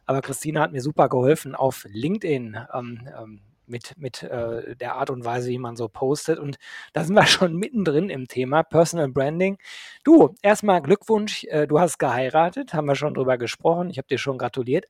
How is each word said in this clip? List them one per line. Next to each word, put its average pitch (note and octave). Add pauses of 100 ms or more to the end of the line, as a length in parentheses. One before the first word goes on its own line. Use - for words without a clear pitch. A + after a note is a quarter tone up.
Aber C3+
Christina D3+
hat E3
mir C3+
super D3
geholfen C3+
auf C3
LinkedIn, B2+ (160)
ähm, A#2+
ähm, A2 (280)
mit, A#2+
mit, C3+
äh, A#2
der B2
Art C#3
und B2
Weise, B2
wie B2
man A#2+
so A#2
postet. D3
Und C#3+ (360)
da D#3
sind F3
wir F#3+
<laughs> -
schon E3+
mittendrin F#3
im C3
Thema C3
Personal D#3+
Branding. D#3 (460)
Du, C#4+
erstmal G3+
Glückwunsch, G#3
äh, D3+
du D3
hast F3
geheiratet, D#3
haben D3+
wir C#3+
schon C#3
drüber B2+
gesprochen, E3+
ich -
hab C3+
dir B2+
schon C3+
gratuliert, B2+